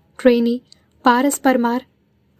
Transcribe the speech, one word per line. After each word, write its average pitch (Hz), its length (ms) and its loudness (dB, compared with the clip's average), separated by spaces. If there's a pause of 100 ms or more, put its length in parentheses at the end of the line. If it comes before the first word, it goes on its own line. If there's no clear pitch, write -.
(140)
ટ્રેની 240 460 0 (440)
પારસ 262 360 0
પરમાર, 247 400 -2 (600)